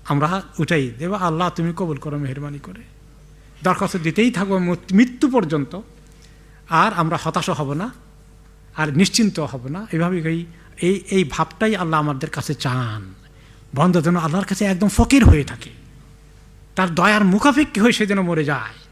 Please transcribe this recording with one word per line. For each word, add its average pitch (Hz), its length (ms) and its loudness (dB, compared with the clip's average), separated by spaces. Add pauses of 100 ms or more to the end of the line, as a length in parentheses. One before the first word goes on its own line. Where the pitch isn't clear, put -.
আমরা 156 420 -2 (160)
উঠাই 147 400 0
দেব, 170 140 -6
"আল্লাহ 180 380 -2
তুমি 170 260 -4
কবুল 165 200 -6
করো 147 220 -8
মেহেরবানি 143 400 -8
করে।" 185 240 -18 (800)
দরখাস্ত 185 340 -2
দিতেই 175 340 0
থাকবো 190 280 -2
মৃত-, 180 360 -4
মৃত্যু 247 340 4
পর্যন্ত, 175 520 -2 (880)
আর 175 280 2
আমরা 160 260 0
হতাশ 165 280 -2
হব 143 220 -4
না, 185 180 -6 (880)
আর 151 200 -2
নিশ্চিন্ত 190 440 2
হব 127 280 -8
না। 175 240 -10
এভাবে 175 280 0
এই, 165 260 -4 (340)
এই, 180 200 0 (100)
এই 190 140 2
ভাবটাই 196 520 -2
আল্লাহ 160 240 0
আমাদের 147 300 -4
কাছে 143 240 -4
চান। 113 600 -4 (600)
বন্দা 170 260 4
যেন 170 160 2
আল্লাহর 170 280 -2
কাছে 202 200 -2
একদম 196 240 2
ফকির 240 360 4
হয়ে 151 200 8
থাকে, - 260 -14 (1040)
তার 180 180 0
দয়ার 208 300 4
মুখাপেক্ষী 220 560 4
হয়ে 240 120 6
সে 214 140 0
যেন 196 160 0
মরে 170 220 0
যায় 131 300 -4 (180)